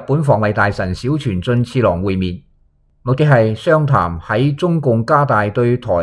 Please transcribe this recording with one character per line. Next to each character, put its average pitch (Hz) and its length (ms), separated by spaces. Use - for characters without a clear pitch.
本 147 160
防 113 200
衛 107 100
大 104 180
臣 95 240
小 135 240
泉 101 240
進 123 220
次 123 180
郎 90 220
會 95 140
面， 90 240
目 127 140
的 156 80
係 113 320
商 156 300
談 87 340
喺 123 340
中 170 280
共 117 240
加 147 180
大 107 240
對 120 300
台 117 120